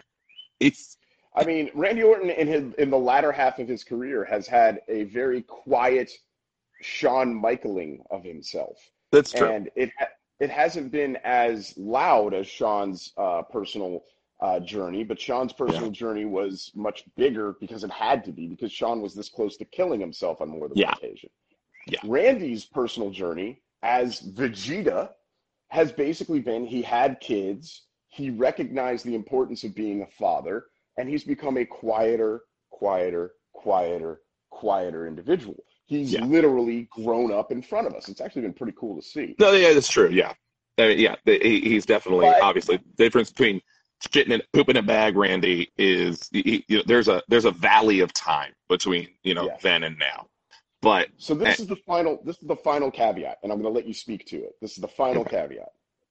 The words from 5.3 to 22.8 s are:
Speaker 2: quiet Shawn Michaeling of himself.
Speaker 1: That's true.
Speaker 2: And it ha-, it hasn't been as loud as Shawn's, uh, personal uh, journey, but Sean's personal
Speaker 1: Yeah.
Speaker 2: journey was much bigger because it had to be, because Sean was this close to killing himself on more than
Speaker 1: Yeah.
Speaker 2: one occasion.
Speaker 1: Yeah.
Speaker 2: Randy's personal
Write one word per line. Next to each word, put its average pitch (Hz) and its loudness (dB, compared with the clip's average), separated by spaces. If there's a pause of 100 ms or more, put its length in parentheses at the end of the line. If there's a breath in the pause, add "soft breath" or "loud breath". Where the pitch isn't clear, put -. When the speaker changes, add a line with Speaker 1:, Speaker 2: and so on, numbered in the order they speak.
Speaker 2:
quiet 127 0 (720)
Shawn 131 0
Michaeling 104 -4
of 92 -8
himself. 80 -12 (360)
Speaker 1:
That's 143 6
true. 120 0
Speaker 2:
And 107 -6
it 123 -2
ha-, - -4 (320)
it 139 -2
hasn't 147 -4
been 139 -4
as 117 -2
loud 113 2
as 95 -4
Shawn's, 101 -4
uh, 90 -2
personal 92 -10 (380)
uh, 92 -2
journey, 92 -8
but 107 -8
Sean's 127 -4
personal 120 -4
Speaker 1:
Yeah. 110 -8
Speaker 2:
journey 107 -8
was 98 -6
much 104 -8 (140)
bigger 110 -2
because 104 -14
it 98 -10
had 113 -2
to 90 -12
be, 82 -12
because 92 -10
Sean 117 -4
was 98 -8
this 101 -14
close 104 -6
to - -16
killing 170 -4
himself 85 -6
on 78 -8
more 78 -10
than 82 -2
Speaker 1:
Yeah. 98 4
Speaker 2:
one - -2
occasion. - -16 (580)
Speaker 1:
Yeah. - -6
Speaker 2:
Randy's 147 0
personal 117 -6